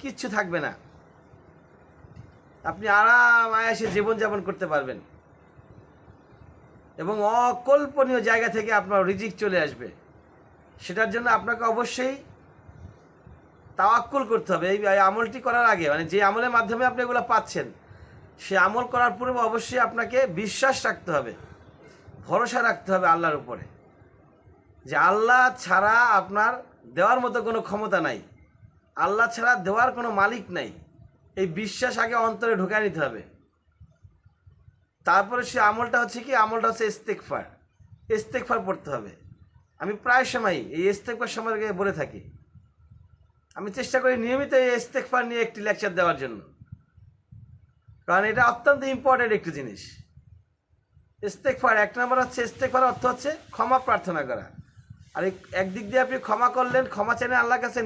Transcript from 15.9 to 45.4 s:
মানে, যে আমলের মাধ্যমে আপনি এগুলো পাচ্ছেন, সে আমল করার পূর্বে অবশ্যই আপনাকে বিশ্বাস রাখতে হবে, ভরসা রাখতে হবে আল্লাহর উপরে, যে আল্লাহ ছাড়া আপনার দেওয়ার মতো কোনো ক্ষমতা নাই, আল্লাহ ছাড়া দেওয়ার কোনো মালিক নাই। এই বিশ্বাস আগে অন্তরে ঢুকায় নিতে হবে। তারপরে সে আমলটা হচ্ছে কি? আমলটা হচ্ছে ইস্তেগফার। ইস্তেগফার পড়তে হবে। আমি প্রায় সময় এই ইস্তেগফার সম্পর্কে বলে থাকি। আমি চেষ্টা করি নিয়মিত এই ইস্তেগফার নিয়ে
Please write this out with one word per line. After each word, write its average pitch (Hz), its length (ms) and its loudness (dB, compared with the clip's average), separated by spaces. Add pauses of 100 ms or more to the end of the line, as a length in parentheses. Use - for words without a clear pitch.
মানে, 160 200 -2
যে 196 60 2 (100)
আমলের 233 280 0
মাধ্যমে 226 340 0
আপনি 247 120 -4
এগুলো 240 200 -2 (100)
পাচ্ছেন, 175 340 -2 (760)
সে 196 100 -4 (120)
আমল 226 180 0 (100)
করার 240 240 2
পূর্বে 254 300 -4
অবশ্যই 233 380 -2
আপনাকে 233 320 -4 (220)
বিশ্বাস 254 360 0 (120)
রাখতে - 280 -6
হবে, 120 160 -4 (920)
ভরসা 226 420 0
রাখতে - 260 -4
হবে 185 200 2
আল্লাহর 160 280 0
উপরে, 113 220 -12 (1200)
যে 147 80 -4 (120)
আল্লাহ 233 340 4 (220)
ছাড়া 196 320 2 (240)
আপনার 208 320 0 (440)
দেওয়ার 220 280 4
মতো 233 140 -2 (100)
কোনো 226 200 -2
ক্ষমতা 202 380 -2
নাই, 117 120 -4 (840)
আল্লাহ 214 300 2
ছাড়া 233 180 2 (140)
দেওয়ার 233 320 2
কোনো 240 100 -4 (120)
মালিক 208 240 0 (140)
নাই। 120 120 -6 (720)
এই 190 80 0 (120)
বিশ্বাস 220 340 -4 (100)
আগে 233 120 -2 (100)
অন্তরে 226 340 0
ঢুকায় 208 260 0
নিতে 160 180 -4
হবে। 113 180 -6 (1800)
তারপরে 247 440 2
সে 247 80 -4 (120)
আমলটা 233 320 -2
হচ্ছে 240 240 -6
কি? 277 60 -8 (120)
আমলটা 220 260 -2
হচ্ছে 220 220 -2
ইস্তেগফার। 139 520 -8 (720)
ইস্তেগফার 233 500 -4
পড়তে 175 280 -6
হবে। 101 180 -10 (720)
আমি 190 100 -4 (120)
প্রায় 254 280 4
সময় 208 260 0 (180)
এই 170 160 0
ইস্তেগফার 226 420 -6
সম্পর্কে 220 320 -4 (140)
বলে 196 200 0
থাকি। 107 200 -8 (1400)
আমি 196 100 -10 (100)
চেষ্টা 254 240 0
করি 254 120 2 (100)
নিয়মিত 262 280 -2 (100)
এই 254 60 2 (120)
ইস্তেগফার 247 500 -4
নিয়ে 233 160 -2